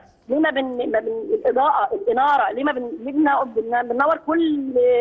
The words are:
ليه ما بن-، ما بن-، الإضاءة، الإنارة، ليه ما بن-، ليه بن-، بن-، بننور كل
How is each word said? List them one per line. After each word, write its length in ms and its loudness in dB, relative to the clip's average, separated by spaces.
ليه 100 0
ما 100 2
بن-، 420 -4
ما 80 0
بن-، 340 -6
الإضاءة، 640 0
الإنارة، 560 2
ليه 120 -4
ما 80 0
بن-، 200 -6
ليه 80 -8
بن-، 180 2
بن-، 280 0
بننور 340 0
كل 560 -2